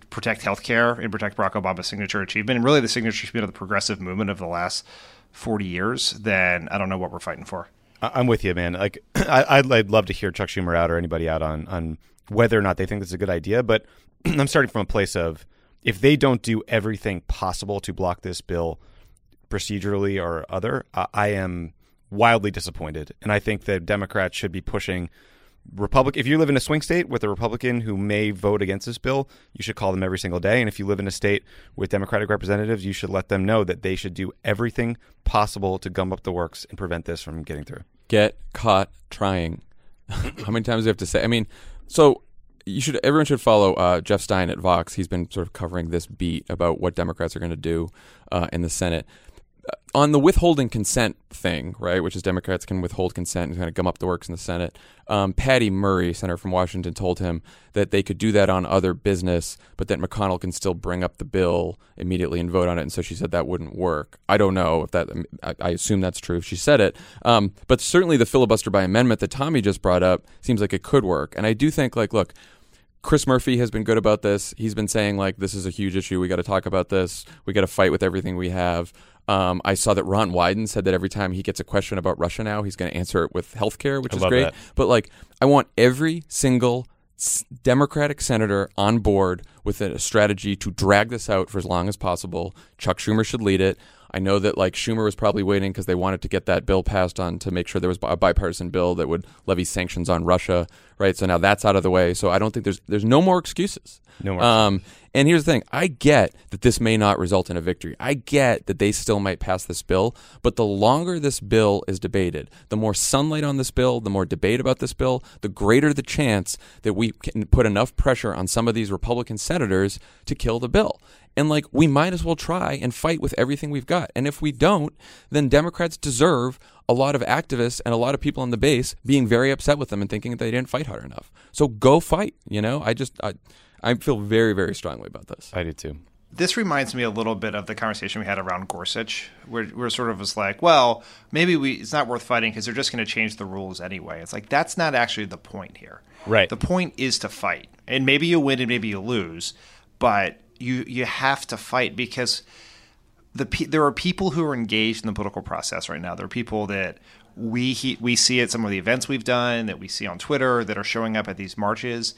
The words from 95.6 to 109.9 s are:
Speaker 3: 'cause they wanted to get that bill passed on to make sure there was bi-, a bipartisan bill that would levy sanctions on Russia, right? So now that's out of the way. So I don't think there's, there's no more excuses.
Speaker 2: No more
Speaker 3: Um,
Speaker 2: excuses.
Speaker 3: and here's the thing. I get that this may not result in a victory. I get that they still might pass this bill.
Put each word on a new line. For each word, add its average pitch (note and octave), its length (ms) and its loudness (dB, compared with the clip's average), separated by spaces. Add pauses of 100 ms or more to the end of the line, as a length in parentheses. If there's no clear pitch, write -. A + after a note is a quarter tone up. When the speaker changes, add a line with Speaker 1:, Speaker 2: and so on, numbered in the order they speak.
Speaker 3:
'cause F#2+ 140 -6
they F2+ 80 2
wanted F2+ 260 0
to - 60 -6
get F#2+ 180 -2
that F2 220 2
bill F#2+ 160 4
passed F#2 360 0
on F2 200 -4
to - 100 -6
make F2 180 -2
sure - 140 -4
there F2+ 60 2
was F2+ 100 0
bi-, - 140 -4
a F2+ 60 0
bipartisan F2+ 520 0
bill F2+ 260 2
that E2 120 0
would E2+ 180 -2 (220)
levy F#2 160 0
sanctions F2 460 -4
on E2+ 160 2
Russia, F2 420 2 (320)
right? F#2+ 180 2
So F#2+ 80 -2
now F2+ 140 4
that's G2 260 2
out G2+ 100 6
of F#2+ 60 4
the F2+ 80 2
way. F2+ 240 4
So F#2 160 0
I F2+ 100 4
don't G#2+ 140 0
think A#2+ 120 -6
there's, G2 220 -2
there's G#2 180 0
no C3 180 6
more F#3 160 4
excuses. - 640 -6 (200)
Speaker 2:
No G2 140 -2
more F2+ 80 2
Speaker 3:
Um, A2 320 6
Speaker 2:
excuses. - 240 -8 (160)
Speaker 3:
and C#3 120 6
here's E3 180 6
the E3 80 4
thing. A#2+ 180 2
I E3 160 0
get C#3 480 4 (160)
that G2+ 100 -8
this B2 180 4
may A2 160 4
not G#2 220 4
result F#2 320 0
in F2 80 -4
a E2 40 -2
victory. E2+ 380 -6
I C3+ 140 -2
get C3 540 2
that F#2+ 100 -2
they G#2 140 4
still G#2 280 0
might G2 200 -2
pass F#2 260 -4
this - 160 -8
bill. G2+ 340 0 (280)